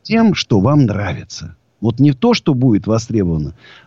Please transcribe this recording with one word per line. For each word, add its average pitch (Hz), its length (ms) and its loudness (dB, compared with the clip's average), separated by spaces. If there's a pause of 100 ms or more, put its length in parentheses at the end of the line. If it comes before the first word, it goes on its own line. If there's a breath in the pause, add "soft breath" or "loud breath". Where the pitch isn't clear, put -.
тем, 220 300 2
что - 280 0
вам 139 240 4
нравится. 98 720 -6 (260)
Вот 117 180 -2
не 143 140 4
то, 233 200 0
что 175 200 -2
будет 123 340 0
востребовано, 95 680 -2 (340 loud breath)